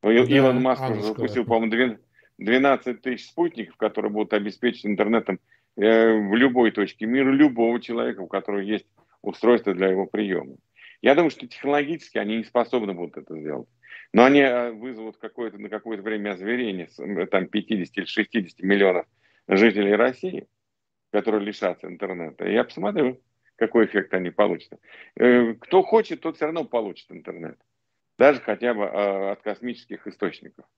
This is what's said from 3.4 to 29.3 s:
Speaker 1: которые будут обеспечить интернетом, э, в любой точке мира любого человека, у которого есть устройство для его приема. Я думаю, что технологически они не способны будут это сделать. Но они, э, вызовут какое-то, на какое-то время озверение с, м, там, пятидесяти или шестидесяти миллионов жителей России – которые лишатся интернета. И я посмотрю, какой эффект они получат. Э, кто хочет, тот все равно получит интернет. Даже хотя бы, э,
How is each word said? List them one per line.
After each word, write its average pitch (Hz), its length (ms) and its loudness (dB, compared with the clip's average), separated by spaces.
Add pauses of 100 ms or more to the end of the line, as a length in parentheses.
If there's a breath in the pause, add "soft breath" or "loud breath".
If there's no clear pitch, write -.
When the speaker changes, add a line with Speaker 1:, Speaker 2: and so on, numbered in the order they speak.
Speaker 1:
которые 104 360 -4
будут 107 220 -2
обеспечить 104 520 -2
интернетом, 104 540 0 (380)
э, 113 360 4
в 104 220 0
любой 123 360 4
точке 104 340 -4
мира 131 260 0
любого 120 500 2
человека, 117 400 -6
у 90 60 -12
которого 98 340 -6
есть 101 260 -4 (340)
устройство 110 520 2
для 95 140 0
его 95 180 0
приема. 87 500 -4 (460 loud breath)
Я 127 140 6
думаю, 160 160 2
что - 160 -16
технологически 143 680 -4
они 107 200 -4
не 113 60 -6
способны 117 500 -2
будут 85 240 -10
это 80 200 -16
сделать. 76 300 -10 (460 loud breath)
Но 110 100 8
они, 139 160 6
э, 123 320 0
вызовут 110 460 -14
какое-то, 110 400 -12
на 104 100 -14
какое-то 104 360 -8
время 104 280 -4
озверение 98 560 -4
с, - 120 -20
м, 90 280 -4
там, 95 200 0
пятидесяти 98 520 -4
или 90 60 -6
шестидесяти - 580 -4
миллионов 98 420 4 (440)
жителей 101 460 4
России – 127 520 -2 (640)
которые 104 340 0
лишатся 98 420 -6
интернета. 90 580 -10
И 95 80 0
я 120 120 2
посмотрю, 165 560 -4 (340)
какой 113 300 2
эффект 95 280 -4
они 90 180 -4
получат. 92 420 -2 (420 loud breath)
Э, 123 380 4
кто 180 280 2
хочет, 190 400 0
тот 165 140 -6
все 156 100 -4
равно 156 200 -4
получит 110 460 -6
интернет. 85 460 -14 (600)
Даже 131 240 6
хотя 117 320 -4
бы, 104 100 -4
э, 98 480 -2